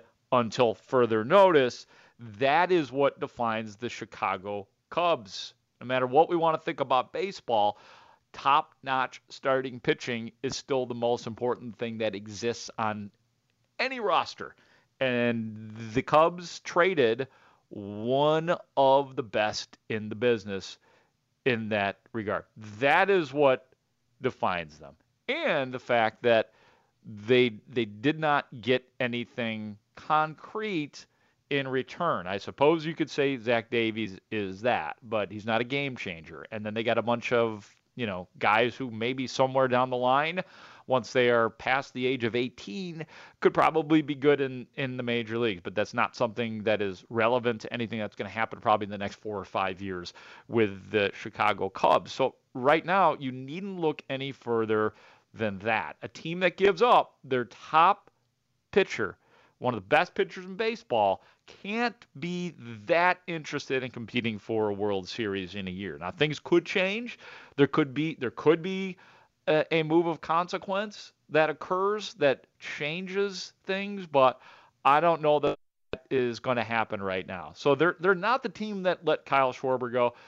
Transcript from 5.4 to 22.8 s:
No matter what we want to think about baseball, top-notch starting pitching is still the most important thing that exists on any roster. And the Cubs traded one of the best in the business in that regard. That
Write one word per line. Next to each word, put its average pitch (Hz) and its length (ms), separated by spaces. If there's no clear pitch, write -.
No 120 80
matter 127 200
what 147 220
we 175 60
want 160 220
to 156 60
think 143 160
about 127 340
baseball, 120 640
top-notch 135 960
starting 131 500
pitching 117 520
is 131 120
still 131 300
the 120 80
most 120 340
important 120 500
thing 113 220
that 107 140
exists 107 640
on 107 320
any 254 200
roster. 151 560
And 117 720
the 135 80
Cubs 170 580
traded 139 680
one 131 840
of 135 400
the 135 80
best 107 540
in 107 200
the 107 60
business 104 640
in 113 240
that 101 300
regard. 101 320
That 165 300